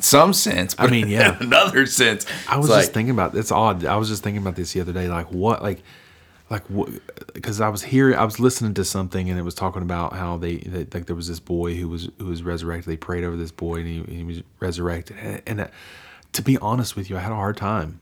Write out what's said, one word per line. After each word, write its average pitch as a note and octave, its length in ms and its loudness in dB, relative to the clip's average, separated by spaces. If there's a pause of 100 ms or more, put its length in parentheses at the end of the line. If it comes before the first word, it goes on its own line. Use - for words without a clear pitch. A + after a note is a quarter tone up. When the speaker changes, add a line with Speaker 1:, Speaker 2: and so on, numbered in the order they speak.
Speaker 1:
some D#3+ 320 8
sense, F2+ 460 0
Speaker 2:
I - 60 4
Speaker 1:
but B2 80 6
Speaker 2:
mean, A2 160 4
yeah. G2+ 280 4
Speaker 1:
<laughs> - 40 -10
in B2 60 -2
another C#3 400 6
sense, A#2 380 4 (240)
Speaker 2:
I C3+ 80 2
was C#3+ 100 2
Speaker 1:
it's A2+ 100 8
Speaker 2:
just F#2 120 6
Speaker 1:
like - 60 -8
Speaker 2:
thinking A2+ 160 2
about, G2+ 240 2
it's G#2 160 -2
odd. F#2 340 4
I D#2+ 120 2
was G#2+ 120 0
just G#2+ 140 -4
thinking G#2 180 -2
about F#2+ 160 -2
this F2 160 -6
the F#2 80 -2
other F2 120 -4
day. F2+ 160 -2
Like, E2+ 240 -4
what, G2 300 0
like, G2 200 -4 (640)
like, G#2 220 -6
what, G2 180 -2 (540)
'cause G#2+ 180 -6
I G#2+ 80 2
was G2+ 140 -4
here, C3 340 4
I - 80 4
was A2 140 -4
listening A#2+ 360 2
to G2 100 0
something F#2 440 -2
and F2+ 100 -2
it F2 40 -4
was F2 120 -6
talking F#2 280 -4
about F2 320 -4
how F2 220 -6
they, E2+ 220 -4
they, F2+ 360 -8
like, F2 120 -6
there E2+ 100 -6
was E2+ 120 -8
this E2 120 -10
boy E2+ 340 -4
who E2+ 140 -6
was, E2+ 200 -8 (100)
who F#2+ 80 -10
was E2+ 180 -6
resurrected. E2+ 460 -6
They D#2+ 60 -4
prayed F2 280 -6
over E2+ 120 -4
this E2 160 -6
boy E2+ 280 -6
and E2 80 -8
he, E2 280 -8
he E2+ 80 -10
was E2+ 180 -10 (180)
resurrected. F2 600 -6
And, G#2+ 260 -10
and, G#2 160 -6
uh, - 40 -6 (640)
to - 80 -4
be C3 180 4
honest A2+ 380 -2
with F#2+ 140 -8
you, F#2+ 80 -4
I - 20 -4
had G2 120 -4
a - 40 -4
hard G#2 220 -2
time. F#2 440 -2